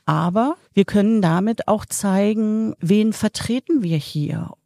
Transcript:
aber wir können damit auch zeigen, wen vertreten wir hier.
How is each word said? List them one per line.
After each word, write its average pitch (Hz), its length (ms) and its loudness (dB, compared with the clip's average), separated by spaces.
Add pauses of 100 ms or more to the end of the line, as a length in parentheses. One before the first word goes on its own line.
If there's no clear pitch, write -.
aber 175 500 0 (180)
wir 196 120 4
können 208 360 2
damit 185 460 0
auch 208 200 0
zeigen, 214 920 0
wen 208 320 2
vertreten 247 720 -2
wir 165 160 0
hier. 156 540 -6 (140)